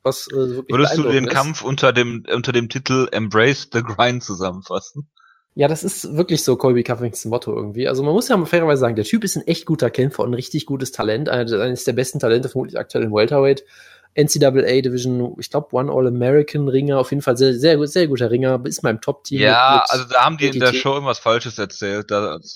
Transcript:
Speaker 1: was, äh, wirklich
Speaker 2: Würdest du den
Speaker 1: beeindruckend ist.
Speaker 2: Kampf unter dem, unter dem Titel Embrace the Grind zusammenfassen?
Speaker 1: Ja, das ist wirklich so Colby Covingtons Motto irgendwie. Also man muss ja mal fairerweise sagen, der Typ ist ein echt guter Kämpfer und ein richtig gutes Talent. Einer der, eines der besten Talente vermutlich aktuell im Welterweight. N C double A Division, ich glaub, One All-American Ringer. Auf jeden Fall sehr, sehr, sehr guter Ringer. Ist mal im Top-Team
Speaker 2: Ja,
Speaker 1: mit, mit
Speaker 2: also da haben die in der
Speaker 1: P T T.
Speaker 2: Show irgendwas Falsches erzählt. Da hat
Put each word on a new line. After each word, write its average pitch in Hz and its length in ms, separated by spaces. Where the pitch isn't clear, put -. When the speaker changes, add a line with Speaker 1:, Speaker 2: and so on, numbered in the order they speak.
Speaker 1:
was, - 300
äh, 131 40
wirklich 131 400
Speaker 2:
Würdest 143 220
du 156 60
den 131 220
Speaker 1:
beeindruckend - 20
ist. 117 60
Speaker 2:
Kampf 139 300
unter 131 300
dem, 120 400
unter 123 180
dem 120 180
Titel 131 420
Embrace 110 600
the 117 120
Grind 120 400
zusammenfassen? 95 840
Speaker 1:
Ja, 143 140
das 156 160
ist 151 340
wirklich 170 260
so 127 120
Colby 123 260
Covingtons 117 440
Motto 113 300
irgendwie. 107 320
Also 131 140
man 147 120
muss 240 160
ja 247 60
mal 170 120
fairerweise 160 320
sagen, 120 160
der 107 100
Typ 220 180
ist 190 120
ein - 100
echt - 220
guter 139 240
Kämpfer 131 320
und 123 80
ein - 20
richtig 131 320
gutes 131 260
Talent. 110 380
Einer 123 160
der, 110 160
eines 123 220
der 123 100
besten 127 240
Talente 123 320
vermutlich - 300
aktuell 117 240
im 107 100
Welterweight. 139 500
N 151 120
C 151 100
double 135 260
A 131 180
Division, 123 580
ich - 100
glaub, - 240
One 131 180
All-American 135 760
Ringer. 135 320
Auf 127 100
jeden 139 140
Fall 127 120
sehr, 127 200
sehr, 147 320
sehr 170 200
guter 123 220
Ringer. 127 340
Ist - 200
mal 127 80
im 110 100
Top-Team - 400
Speaker 2:
Ja, 117 300
Speaker 1:
mit, 135 100
mit - 100
Speaker 2:
also 127 220
da 127 120
haben 160 120
die 143 100
in 131 120
der 127 80
Speaker 1:
P 123 40
T 123 60
T. 131 40
Speaker 2:
Show 139 120
irgendwas 139 240
Falsches 113 400
erzählt. 104 540
Da 101 220
hat 80 100